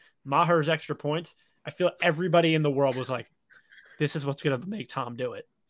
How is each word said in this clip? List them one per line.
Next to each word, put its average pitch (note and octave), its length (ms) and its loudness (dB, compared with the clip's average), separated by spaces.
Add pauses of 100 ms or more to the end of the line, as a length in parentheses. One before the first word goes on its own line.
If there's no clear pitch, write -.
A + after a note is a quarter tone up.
(240)
Maher's D#3 460 2
extra D3+ 260 -4
points, D3+ 400 -6 (300)
I D3 60 -10
feel F3+ 200 0 (100)
everybody E3+ 540 4
in D#3 80 2
the D3 80 2
world C3+ 240 2
was B2+ 140 -6
like, B2 220 -6 (680)
"This D3 160 0
is C#3+ 100 -4
what's C#3 160 -4
gonna C3+ 240 0
make G3 240 -8
Tom A#2+ 260 -6
do B2 180 -6
it. - 140 -14 (220)